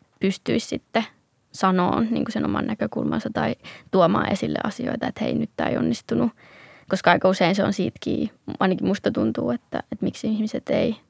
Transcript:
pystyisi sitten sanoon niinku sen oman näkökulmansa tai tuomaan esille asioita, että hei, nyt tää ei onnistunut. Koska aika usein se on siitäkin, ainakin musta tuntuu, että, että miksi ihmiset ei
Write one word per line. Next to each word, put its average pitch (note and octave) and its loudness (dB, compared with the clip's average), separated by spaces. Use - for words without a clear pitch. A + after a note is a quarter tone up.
pystyisi - 0
sitten - -4
sanoon F#3 2
niinku - -2
sen - -2
oman - -2
näkökulmansa - -4
tai - -2
tuomaan F#3 4
esille - -2
asioita, - -4
että - -6
hei, - 0
nyt - -2
tää - -2
ei - 0
onnistunut. A#3 0
Koska F#3 4
aika F3+ 4
usein F#3 4
se G3 2
on F#3+ 2
siitäkin, - -2
ainakin F#3+ 2
musta G3+ 0
tuntuu, A#3+ 0
että, - -6
että - -4
miksi - -4
ihmiset A3 -2
ei - 2